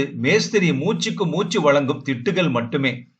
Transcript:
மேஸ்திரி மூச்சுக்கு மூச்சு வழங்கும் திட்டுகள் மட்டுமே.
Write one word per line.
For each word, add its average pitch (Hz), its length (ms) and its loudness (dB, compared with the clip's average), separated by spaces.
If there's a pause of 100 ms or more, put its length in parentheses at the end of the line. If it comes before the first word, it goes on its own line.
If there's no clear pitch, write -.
(180)
மேஸ்திரி 180 560 2
மூச்சுக்கு 196 520 -2
மூச்சு 180 360 -2
வழங்கும் 143 420 2
திட்டுகள் 151 460 -2
மட்டுமே. 123 420 -2 (280)